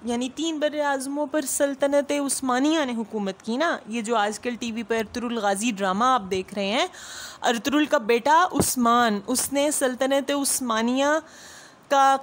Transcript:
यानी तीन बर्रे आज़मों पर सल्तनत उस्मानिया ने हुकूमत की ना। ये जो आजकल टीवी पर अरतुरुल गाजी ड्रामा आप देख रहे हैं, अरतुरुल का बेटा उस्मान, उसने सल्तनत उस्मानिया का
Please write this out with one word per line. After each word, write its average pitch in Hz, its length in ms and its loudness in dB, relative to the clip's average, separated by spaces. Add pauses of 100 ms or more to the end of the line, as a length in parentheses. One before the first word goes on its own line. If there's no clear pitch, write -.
यानी 240 240 -2
तीन 311 300 -4
बर्रे 294 240 -2
आज़मों 285 440 -2
पर 302 200 -2
सल्तनत 285 640 0
उस्मानिया 277 720 0
ने 247 80 -4
हुकूमत 208 480 -4
की 226 160 -4
ना। 320 120 0 (200)
ये 233 120 -4
जो 226 140 -2
आजकल 220 400 -2
टीवी 226 280 -6
पर 226 120 -2
अरतुरुल 233 460 -4
गाजी 202 300 0
ड्रामा 196 440 2
आप 240 120 0
देख 185 260 -4
रहे 202 140 -4
हैं, 277 220 0 (540)
अरतुरुल 247 420 2
का 294 160 2
बेटा 240 440 4
उस्मान, 240 840 2
उसने 277 440 0
सल्तनत 269 600 0
उस्मानिया 269 840 0 (760)
का 269 320 6